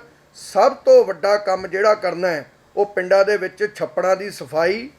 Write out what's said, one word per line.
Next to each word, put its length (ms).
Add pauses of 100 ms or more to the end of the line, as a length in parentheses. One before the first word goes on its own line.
(340)
ਸਭ 420
ਤੋਂ 300
ਵੱਡਾ 320
ਕੰਮ 300
ਜਿਹੜਾ 260
ਕਰਨਾ 340
ਹੈ, 240 (240)
ਉਹ 100
ਪਿੰਡਾਂ 400
ਦੇ 120
ਵਿੱਚ 380
ਛੱਪੜਾਂ 400
ਦੀ 140
ਸਫਾਈ 680